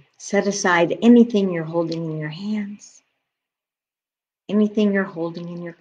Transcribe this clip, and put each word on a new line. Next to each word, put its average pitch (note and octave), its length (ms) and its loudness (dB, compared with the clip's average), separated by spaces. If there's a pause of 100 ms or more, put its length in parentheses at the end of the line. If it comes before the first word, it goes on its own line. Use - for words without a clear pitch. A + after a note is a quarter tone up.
(160)
set G3 300 -2
aside F3+ 560 0
anything A3+ 480 6
you're E3+ 140 -4
holding E3 460 -4
in D#3 80 -6
your D3+ 120 -8
hands, G3+ 720 -10 (1500)
anything G#3 440 2
you're G3 120 0
holding E3+ 460 -8
in F3 120 -12
your E3+ 180 -14